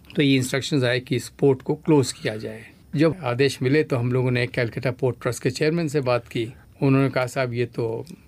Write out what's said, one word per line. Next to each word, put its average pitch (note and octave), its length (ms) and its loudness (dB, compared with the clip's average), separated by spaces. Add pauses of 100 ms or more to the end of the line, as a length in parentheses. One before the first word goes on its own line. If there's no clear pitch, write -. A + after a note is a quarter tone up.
(160)
तो D#3+ 60 2
ये C#3 140 4
instructions C3 480 0
आए B2 160 0
कि B2+ 160 -4
इस A2+ 140 -4
port C3+ 320 2
को D3+ 140 -4
close D3 360 4
किया A2 260 -8
जाए। A2 280 -12 (300)
जब E3 280 2
आदेश B2+ 380 0
मिले C#3 220 2
तो C#3+ 140 -2
हम B2 140 0
लोगों B2+ 200 0
ने B2 160 0
Calcutta A#2+ 440 -2
पोर्ट B2 300 -2
Trust B2 220 -4
के C#3 60 0
chairman D#3 380 0
से C#3+ 140 -2
बात B2 260 0
की। - 260 -6 (280)
उन्होंने C3+ 280 4
कहा, B2+ 160 0
"साहब, B2 280 -4
ये A#2+ 120 -2
तो A#2 400 -6 (220)